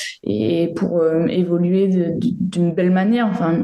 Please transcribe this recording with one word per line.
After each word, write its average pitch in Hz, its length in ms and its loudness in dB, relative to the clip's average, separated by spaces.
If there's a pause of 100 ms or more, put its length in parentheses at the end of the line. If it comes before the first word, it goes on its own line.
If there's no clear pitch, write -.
(240)
et 170 500 0
pour, 175 260 -2
euh, 160 260 2
évoluer 175 640 0
de, 185 160 2 (140)
de, - 220 -2
d'une 175 320 0
belle 180 200 0
manière, 214 340 2
enfin, 170 380 0